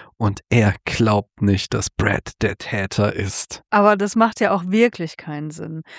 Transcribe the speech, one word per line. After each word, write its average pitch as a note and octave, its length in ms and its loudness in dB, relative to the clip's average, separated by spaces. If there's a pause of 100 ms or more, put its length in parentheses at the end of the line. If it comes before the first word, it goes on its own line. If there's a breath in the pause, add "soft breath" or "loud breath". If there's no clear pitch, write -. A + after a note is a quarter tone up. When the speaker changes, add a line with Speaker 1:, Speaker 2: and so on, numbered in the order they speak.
(160 loud breath)
Speaker 1:
und G#2 320 -2
er A2 260 4 (100)
glaubt - 560 0
nicht, G2+ 340 0
dass G2+ 160 -4
Brad - 420 -4 (100)
der G2+ 140 -2
Täter G#2 560 -2
ist. - 580 -8
Speaker 2:
Aber G#3 260 4
das G3+ 200 -4
macht A3 240 2
ja G3+ 100 2
auch F#3 160 -2
wirklich F#3 500 0
keinen D3+ 360 -10
Sinn. D#3+ 300 -12 (160 loud breath)